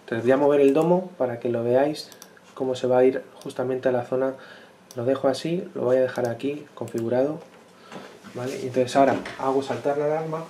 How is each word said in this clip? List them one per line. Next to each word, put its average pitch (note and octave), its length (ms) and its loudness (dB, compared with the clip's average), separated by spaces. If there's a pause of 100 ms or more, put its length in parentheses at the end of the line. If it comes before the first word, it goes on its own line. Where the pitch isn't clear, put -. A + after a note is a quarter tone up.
Entonces A#2 220 -6
voy A#2+ 100 4
a C3 40 6
mover C#3+ 240 4
el C#3 140 6
domo F3 420 2
para A#2+ 240 -4
que B2+ 80 -6
lo A#2 160 -2
veáis C3 460 0 (420)
cómo C3 220 -4
se B2+ 120 -4
va B2+ 120 4
a B2+ 60 8
ir C3+ 180 4 (200)
justamente C3 460 -4
a B2+ 40 2
la A#2+ 120 -2
zona. C3 300 -2 (600)
Lo A#2+ 100 -6
dejo C3+ 240 0
así, D#3+ 340 -2 (120)
lo - 80 -4
voy B2+ 160 4
a - 20 4
dejar B2 260 0
aquí C3+ 380 -6 (100)
configurado, A#2+ 640 -2 (960)
¿vale? B2+ 280 -8
Y C3 60 -6
entonces B2 280 0
ahora C3+ 180 6 (240)
hago C3+ 240 0
saltar C#3+ 360 -4
la D3 80 0
alarma D#3+ 440 -4